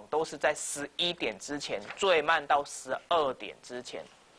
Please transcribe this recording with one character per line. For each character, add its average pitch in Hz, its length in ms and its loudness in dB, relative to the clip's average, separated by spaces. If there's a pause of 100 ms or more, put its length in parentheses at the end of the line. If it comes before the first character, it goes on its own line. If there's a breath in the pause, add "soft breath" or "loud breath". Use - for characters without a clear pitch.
都 156 160 2
是 156 140 -8
在 151 160 2
十 - 440 -6
一 175 140 0
点 120 280 -4
之 143 200 -6
前， 110 220 -4 (160)
最 180 240 6
慢 151 240 4
到 143 180 4
十 - 320 -8 (140)
二 151 240 4
点 92 300 -12
之 123 180 -10
前。 80 240 -10 (340)